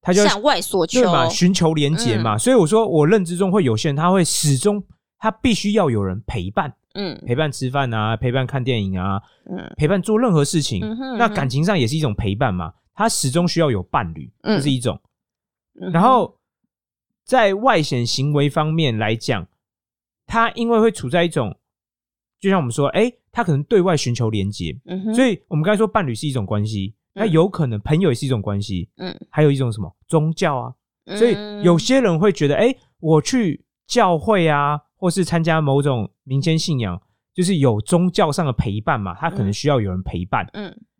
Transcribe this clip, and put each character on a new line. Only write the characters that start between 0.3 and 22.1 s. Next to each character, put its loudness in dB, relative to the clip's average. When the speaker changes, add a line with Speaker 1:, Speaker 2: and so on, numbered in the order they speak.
Speaker 2:
外 2
索 -2
求。 0
Speaker 1:
对 4
嘛， 2
寻 2
求 2
连 0
结 0
嘛。 0
Speaker 2:
嗯。 0
Speaker 1:
所 2
以 6
我 6
说， 2
我 2
认 4
知 -6
中 0
会 2
有 2
些 -2
人， -2
他 0
会 4
始 0
终， 0
他 -2
必 0
须 -2
要 4
有 0
人 -4
陪 -6
伴， -4
Speaker 2:
嗯。 -6
Speaker 1:
陪 -2
伴 0
吃 -6
饭 -2
啊， 0
陪 -2
伴 -2
看 -4
电 0
影 -4
啊， -2
Speaker 2:
嗯。 -12
Speaker 1:
陪 0
伴 0
做 0
任 2
何 4
事 0
情。 -4
Speaker 2:
嗯 -6
哼， -8
Speaker 1:
那 2
感 -2
情 -2
上 0
也 2
是 -2
一 -2
种 -2
陪 -2
伴 0
嘛， -4
Speaker 2:
嗯 -10
哼。 -20
Speaker 1:
他 0
始 -2
终 0
需 -2
要 2
有 -2
伴 -4
侣， -14
Speaker 2:
嗯。 0
Speaker 1:
这 -2
是 0
一 0
种。 -4
Speaker 2:
嗯 -8
哼。 -6
Speaker 1:
然 4
后 2
在 2
外 2
显 -2
行 -2
为 2
方 -2
面 0
来 0
讲， -4
他 0
因 -4
为 2
会 4
处 -10
在 2
一 0
种， -4